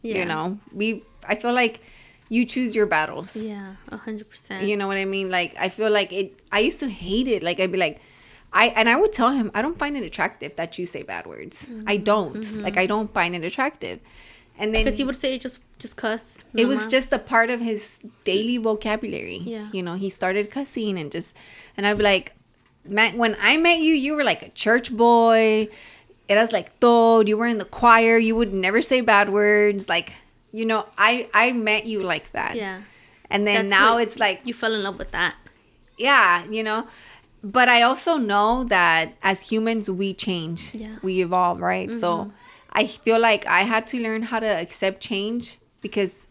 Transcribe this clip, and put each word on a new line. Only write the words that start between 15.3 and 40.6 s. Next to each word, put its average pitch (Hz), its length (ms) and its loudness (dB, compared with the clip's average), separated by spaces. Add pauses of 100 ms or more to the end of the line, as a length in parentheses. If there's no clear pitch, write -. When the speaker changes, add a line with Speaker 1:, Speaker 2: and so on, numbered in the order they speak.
Speaker 1:
"Just, - 220 -12 (200)
just - 180 -16
cuss, 226 400 -6 (180)
Speaker 2:
it 226 80 4
Speaker 1:
no 247 60 4
Speaker 2:
was 247 180 0
Speaker 1:
más." - 40 -4
Speaker 2:
just 262 220 0
a 254 60 -2
part 226 300 2
of 247 120 -2
his 220 380 -6 (240)
daily 214 340 0
vocabulary. 220 880 -4
Speaker 1:
Yeah. 214 260 -10
Speaker 2:
You 190 120 -6
know, 175 120 -6
he 190 140 -4
started 196 400 -2
cussing 220 480 -6
and 147 140 -8
just, - 240 -10 (420)
and 202 80 -4
I'd 208 120 2
be 208 60 0
like, 196 300 2 (520)
"Man, 202 320 2
when 226 240 2
I 240 160 4
met 330 220 4
you, 320 140 2
you 294 220 0
were, 294 80 0
like, 202 180 0
a - 80 -18
church 240 420 0
boy. 226 760 4 (640)
Eras 220 220 4
lector. 226 800 6
You 208 80 2
were 233 100 -2
in 233 120 0
the 185 60 -6 (140)
choir. 226 380 6
You 226 180 2
would 220 180 0
never 196 280 2
say 254 200 2
bad 208 280 4
words." 208 600 2
Like, 170 240 -4 (400)
you 220 120 -4
know, 220 200 -2 (120)
I, 233 360 2
I 233 180 4
met 214 340 -2
you 214 160 -4
like 175 300 -4
that. - 240 -6
Speaker 1:
Yeah. 196 260 -8 (480)
Speaker 2:
And 202 160 0
then 208 220 2
Speaker 1:
That's 196 140 4
Speaker 2:
now 220 140 6
Speaker 1:
what 233 80 2
Speaker 2:
it's 220 160 -6
like 202 280 -2
Speaker 1:
you 233 60 -8
fell 220 200 -4
in 214 100 -4
love 196 140 -6
with - 140 -12
that. 170 240 -2 (600)
Speaker 2:
Yeah, 208 520 4
you 220 140 -4
know. 220 240 -4 (560)
But 247 260 2
I 240 140 8
also 262 340 2
know 220 480 2
that 170 560 2
as 190 280 -2
humans, 220 400 -2
we 190 240 -2
change. 170 600 -6